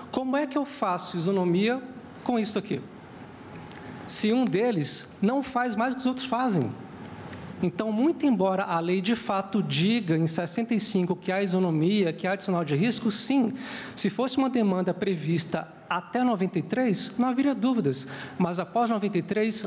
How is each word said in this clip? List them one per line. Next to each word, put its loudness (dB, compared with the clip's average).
como 0
é 2
que -4
eu 0
faço -2
isonomia 2
com 2
isso -2
aqui? -4
Se 0
um 4
deles 0
não 2
faz -2
mais 0
o -4
que -8
os -2
outros -2
fazem. 0
Então, -2
muito 2
embora 4
a 0
lei 2
de 2
fato 0
diga 2
em 2
sessenta -2
e 2
cinco 0
que -4
há 2
isonomia, 4
que -4
há 2
adicional 0
de 0
risco, 2
sim, 2
se 0
fosse 0
uma 4
demanda 2
prevista 0
até 0
noventa 2
e 2
três, 0
não 4
haveria 2
dúvidas. 0
Mas 2
após 2
noventa 0
e 2
três, 0